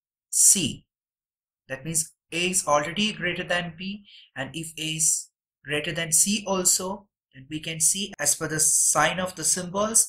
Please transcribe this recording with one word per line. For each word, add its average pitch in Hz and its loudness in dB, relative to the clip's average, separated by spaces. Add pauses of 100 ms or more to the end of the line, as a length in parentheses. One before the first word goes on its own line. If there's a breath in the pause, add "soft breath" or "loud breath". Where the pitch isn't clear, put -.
(300)
C. - 4 (840)
That - -8
means - -4 (180)
A 175 0
is - -2
already 208 2
greater 175 -4
than 175 -2
B, 196 -10 (300 loud breath)
and 135 -8
if 160 -8
A 156 -4
is - 0 (360)
greater 147 -2
than 160 -2
C 202 2
also, 190 0 (260)
then 131 -20
we 156 -8
can 160 -8
see 196 0
as - 0
per 160 -4
the 151 -2
sign 165 4
of 185 -6
the 160 -6
symbols, 196 0